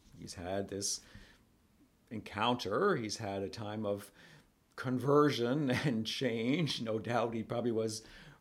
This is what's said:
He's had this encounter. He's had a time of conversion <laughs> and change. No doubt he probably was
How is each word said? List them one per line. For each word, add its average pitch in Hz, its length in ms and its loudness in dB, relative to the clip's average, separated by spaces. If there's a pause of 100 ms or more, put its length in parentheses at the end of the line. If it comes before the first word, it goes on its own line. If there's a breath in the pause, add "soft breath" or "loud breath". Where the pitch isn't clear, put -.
(180)
He's - 160 -14
had 95 340 -4
this 98 320 -4 (1120 loud breath)
encounter. 120 880 0
He's 107 180 -4
had 98 260 -4
a 98 60 -2
time 107 380 -6
of 101 260 -2 (680 loud breath)
conversion 131 880 4
<laughs> 120 160 2
and 113 200 2
change. 127 760 0
No 110 180 0
doubt 113 340 0
he 113 100 -2
probably 117 280 0
was 110 300 -2 (400 loud breath)